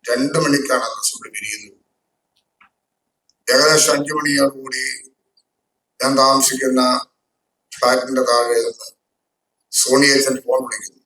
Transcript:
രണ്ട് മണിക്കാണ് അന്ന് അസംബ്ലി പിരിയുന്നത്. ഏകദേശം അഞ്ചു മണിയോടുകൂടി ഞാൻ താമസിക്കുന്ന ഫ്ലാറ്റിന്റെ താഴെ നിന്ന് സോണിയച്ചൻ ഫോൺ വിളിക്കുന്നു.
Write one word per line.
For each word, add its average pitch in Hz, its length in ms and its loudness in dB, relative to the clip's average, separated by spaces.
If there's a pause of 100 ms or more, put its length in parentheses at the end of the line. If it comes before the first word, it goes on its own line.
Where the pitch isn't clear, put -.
രണ്ട് 135 340 -2
മണിക്കാണ് 139 480 0
അന്ന് - 160 -10
അസംബ്ലി - 280 -6
പിരിയുന്നത്. - 480 -14 (1700)
ഏകദേശം 151 460 4
അഞ്ചു 143 200 -4
മണിയോടുകൂടി 135 720 -2 (1160)
ഞാൻ 131 160 0
താമസിക്കുന്ന 135 680 2 (920)
ഫ്ലാറ്റിന്റെ 127 580 0
താഴെ 120 280 2
നിന്ന് 117 300 -6 (840)
സോണിയച്ചൻ 135 680 2
ഫോൺ - 220 0
വിളിക്കുന്നു. - 420 -14